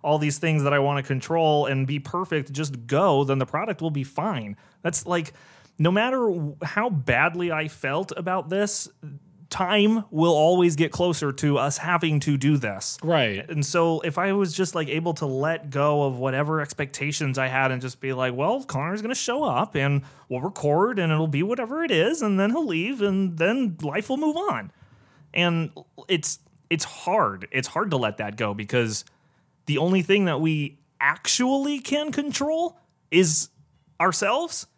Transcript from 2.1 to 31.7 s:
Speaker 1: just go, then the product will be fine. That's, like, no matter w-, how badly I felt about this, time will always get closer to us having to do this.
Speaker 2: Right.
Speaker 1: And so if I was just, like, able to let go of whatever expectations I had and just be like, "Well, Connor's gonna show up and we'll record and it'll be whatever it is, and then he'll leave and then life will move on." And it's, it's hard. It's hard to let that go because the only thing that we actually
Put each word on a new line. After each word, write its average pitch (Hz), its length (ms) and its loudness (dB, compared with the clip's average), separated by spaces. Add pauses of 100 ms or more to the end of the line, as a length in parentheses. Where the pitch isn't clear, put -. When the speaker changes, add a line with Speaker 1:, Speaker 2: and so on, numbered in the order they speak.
Speaker 1:
just 135 340 -6
go, 143 380 4
then 135 120 0
the 131 80 0
product 190 360 -4
will 160 100 -2
be 143 140 -4
fine. 135 500 -4 (260)
That's, - 240 -2
like, 170 280 -2 (440)
no 160 140 4
matter 240 280 2
w-, 170 440 -2
how 214 260 -2
badly 165 600 0
I 156 160 -2
felt 151 480 -4
about 180 340 -4
this, 202 400 -2 (600)
time 208 600 2
will 165 220 6
always 170 420 6
get 151 160 2
closer 160 400 0
to 143 260 2
us 139 200 0
having 160 440 2
to 147 160 0
do 143 200 4
this. 104 440 -4
Speaker 2:
Right. 127 480 0
Speaker 1:
And 147 160 -2
so 165 360 2
if 147 160 -4
I 190 160 0
was 190 200 0
just, 180 220 -2
like, 156 140 -2
able 165 260 -2
to 156 100 -4
let 147 440 -2
go 147 340 2
of 131 140 -2
whatever 143 440 -2
expectations 143 760 -4
I 131 100 0
had 131 240 2
and 127 100 -4
just 127 180 -10
be 135 140 -4
like, 127 220 0
"Well, 208 280 0
Connor's 180 380 -4
gonna 240 140 -4
show 233 280 -2
up 151 320 0
and 139 280 2 (260)
we'll 123 120 -4
record 180 580 0
and 165 120 2
it'll 160 160 2
be 147 160 0
whatever 247 400 -4
it 330 80 -2
is, 226 300 2
and 202 180 2
then 208 120 2
he'll 311 160 0
leave 202 340 -2
and 190 360 0
then 202 440 0
life 151 280 -4
will 269 80 0
move 302 200 0
on." 139 340 -4 (640)
And 170 380 0 (360)
it's, 180 320 -2 (300)
it's 165 160 -2
hard. 113 680 0
It's 131 160 -2
hard 185 240 -2
to 143 60 0
let 107 200 0
that 104 200 -6
go 107 160 -2
because 110 500 -2 (640)
the 151 120 0
only 180 240 2
thing 196 240 4
that 151 160 0
we 151 380 -2 (200)
actually 262 800 0